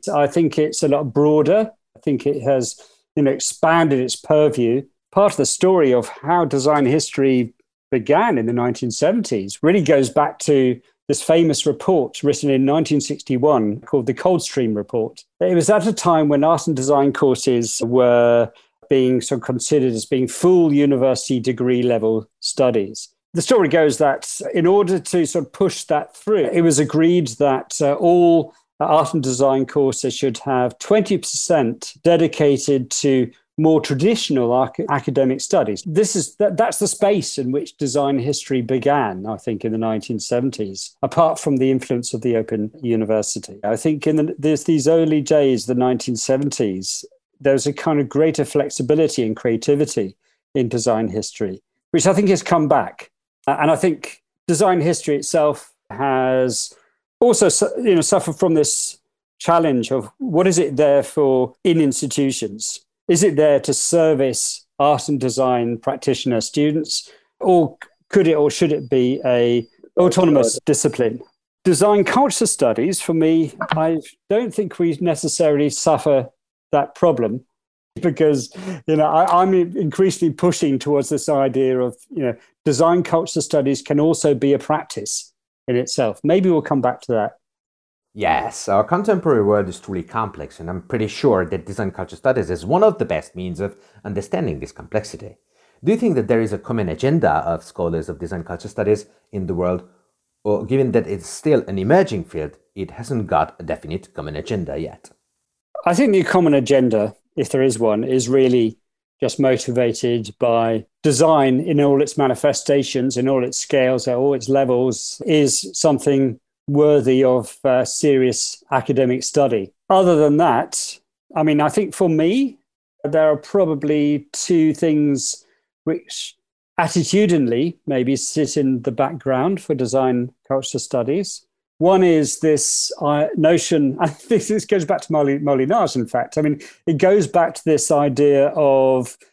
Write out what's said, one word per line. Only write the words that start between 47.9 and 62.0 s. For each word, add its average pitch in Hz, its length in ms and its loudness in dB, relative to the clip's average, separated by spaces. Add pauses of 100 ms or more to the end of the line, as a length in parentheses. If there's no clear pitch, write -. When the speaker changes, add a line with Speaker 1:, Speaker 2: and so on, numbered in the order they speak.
Speaker 1:
of 135 120 -2
greater 151 340 0
flexibility 143 800 0
and 110 100 -2
creativity 120 800 -2 (380)
in 127 140 0
design 113 400 -2
history, 98 540 -8 (300)
which 156 140 2
I 190 60 4
think 196 160 2
has 185 140 2
come 156 260 0
back. 135 420 -2 (360)
Uh, 143 140 0
and 151 120 2
I 151 40 2
think - 460 -4 (240)
design 180 340 2
history 151 360 -2
itself 147 580 -2 (160)
has 131 800 -2 (480)
also 220 280 4
su-, - 300 0
you 220 180 2
know, 165 40 4
suffered 175 380 0
from 170 160 2
this - 440 -2 (420)
challenge 160 500 2
of 123 180 -4 (100)
what 180 280 0
is 175 120 0
it 143 180 0
there 143 260 4
for 131 520 0 (100)
in 165 160 2
institutions? 131 1080 -4 (220)